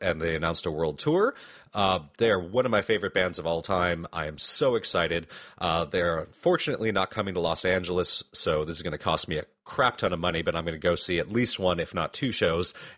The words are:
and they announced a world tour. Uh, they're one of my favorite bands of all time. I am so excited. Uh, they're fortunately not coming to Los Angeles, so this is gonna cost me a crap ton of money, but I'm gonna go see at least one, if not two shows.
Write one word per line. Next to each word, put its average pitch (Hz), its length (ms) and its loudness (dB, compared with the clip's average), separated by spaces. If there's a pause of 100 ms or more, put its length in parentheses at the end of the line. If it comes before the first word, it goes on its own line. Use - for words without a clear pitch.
and 85 200 0
they 82 140 0
announced 82 320 0
a 87 40 -2
world 76 280 -2
tour. 196 360 2 (380)
Uh, 95 280 2 (180)
they're 110 220 4
one 95 240 0
of 123 80 0
my 104 100 4
favorite 98 320 0
bands 92 240 0
of 80 80 -4
all 82 160 0
time. 87 500 0
I 80 140 -4
am 76 120 -8
so - 360 4
excited. 85 540 0 (300)
Uh, 85 260 0
they're 85 480 0
fortunately 156 580 0
not 98 220 0
coming 98 220 -4
to 87 60 0
Los 82 240 0
Angeles, 90 680 0
so 78 320 0
this 80 100 -6
is 78 80 -4
gonna 78 160 -4
cost 82 300 -2
me 78 100 -2
a 73 60 -6 (180)
crap - 360 0
ton 95 140 0
of 87 60 -4
money, 82 240 0
but 82 140 -2
I'm 82 80 -4
gonna 82 140 -4
go 85 180 2
see 85 240 0
at 85 100 -4
least 113 300 0
one, 90 180 2
if 82 160 -6
not 80 180 -2
two 127 200 -4
shows. 87 420 0 (240)